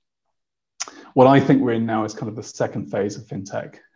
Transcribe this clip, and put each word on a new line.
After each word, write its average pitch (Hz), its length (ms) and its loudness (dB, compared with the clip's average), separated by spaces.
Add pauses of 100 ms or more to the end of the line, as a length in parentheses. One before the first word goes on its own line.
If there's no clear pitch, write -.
(1120)
What 127 140 6
I 139 120 8
think 135 220 4
we're 120 120 0
in 113 120 0
now 110 180 -2
is 110 100 -6
kind 117 160 -10
of 107 60 -10
the 120 80 -12
second - 480 -6
phase 101 240 -4
of - 80 -14
fintech, - 540 -12 (180)